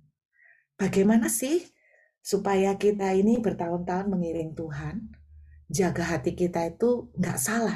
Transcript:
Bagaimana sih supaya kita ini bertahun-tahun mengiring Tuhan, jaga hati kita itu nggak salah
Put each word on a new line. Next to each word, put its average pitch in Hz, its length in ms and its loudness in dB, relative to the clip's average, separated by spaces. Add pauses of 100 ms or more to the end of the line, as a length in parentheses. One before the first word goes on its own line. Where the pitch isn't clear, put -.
(760)
Bagaimana 202 480 4
sih 311 400 0 (560)
supaya 196 560 0
kita 196 400 2
ini 226 240 4
bertahun-tahun 180 720 -2
mengiring 165 400 -2
Tuhan, 156 560 -8 (580)
jaga 170 480 0
hati 175 160 -2
kita 175 320 -2
itu 226 540 -2
nggak - 180 -2
salah 220 400 -2